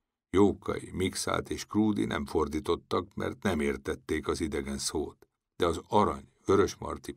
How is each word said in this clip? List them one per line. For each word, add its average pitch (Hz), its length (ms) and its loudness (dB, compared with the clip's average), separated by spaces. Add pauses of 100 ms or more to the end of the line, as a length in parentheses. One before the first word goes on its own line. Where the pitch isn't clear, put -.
(300)
Jókai, 92 640 2
Mikszát 87 580 -2
és - 160 -6
Krúdy 107 380 2
nem 87 220 -2
fordítottak, 80 880 -2
mert 95 280 -6
nem 87 180 2
értették 71 680 -2
az 76 120 -2
idegen 69 380 -4
szót. - 500 -6 (280)
De 90 100 2
az 80 220 0
Arany, 85 400 2 (160)
Vörösmarty, 80 720 0